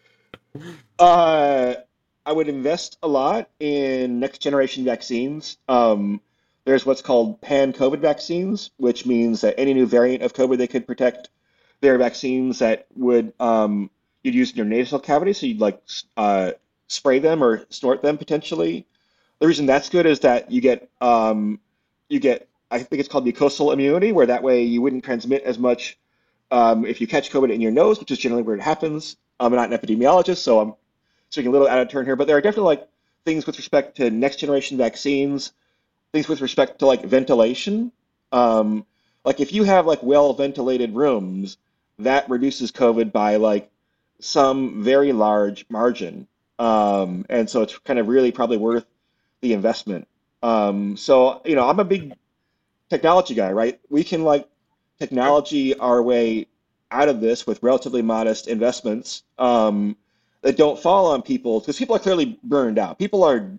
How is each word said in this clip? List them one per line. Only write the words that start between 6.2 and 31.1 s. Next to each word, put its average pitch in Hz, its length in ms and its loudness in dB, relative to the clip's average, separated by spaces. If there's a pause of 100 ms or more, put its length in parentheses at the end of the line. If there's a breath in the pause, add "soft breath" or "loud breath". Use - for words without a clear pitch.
there's 131 200 2
what's 135 180 -2
called 117 380 0
pan 139 320 0
covid 139 280 -2
vaccines, 175 800 -4
which 123 280 -2
means 117 360 0
that 104 160 2
any 135 160 2
new 131 120 4
variant 123 380 2
of 120 80 -4
covid 131 260 0
they 123 80 -2
could 123 200 -6
protect, 123 420 -2 (520)
there 135 140 6
are 123 40 4
vaccines 127 600 -2
that 113 280 0 (100)
would, 120 420 0
um, 107 500 0 (360)
you'd 127 100 -2
use 127 160 0
in - 60 -16
your 110 100 -4
nasal 123 320 -2
cavity, 160 340 0
so 151 140 -8
you'd, 110 140 -4
like, 104 260 0
s-, - 180 -14 (120)
uh, 98 360 0 (360)
spray 135 320 0
them 160 220 2
or 113 280 0
snort 131 320 -2
them 147 160 0
potentially. 160 680 -6 (520)
The 156 80 2
reason 151 200 2
that's 139 220 2
good 175 160 2
is 151 160 2
that 123 300 2
you 123 100 0
get, 123 300 0 (100)
um, 110 600 2 (480)
you 147 100 -2
get, 123 300 0 (220)
I 123 100 -4
think 135 200 -4
it's 139 80 -6
called 135 160 -2
mucosal 139 480 0
immunity, 147 400 2
where 151 140 6
that 123 160 0
way 123 220 2
you 120 180 0
wouldn't 127 220 -2
transmit 127 400 -4
as 123 140 -4
much, 123 380 -2 (540)
um, 117 340 4
if 113 160 -6
you 113 60 -4
catch 143 240 -2
covid 131 200 2
in 110 100 -2
your 110 100 0
nose, 202 280 4
which - 120 -14
is 127 80 -4
generally 120 240 -2
where 110 140 -4
it 98 40 -8
happens. 156 560 -6 (220)
I'm 123 160 2
not 117 180 0
an 113 60 -2
epidemiologist, 156 600 2
so 113 220 4
I'm 107 140 -2 (560)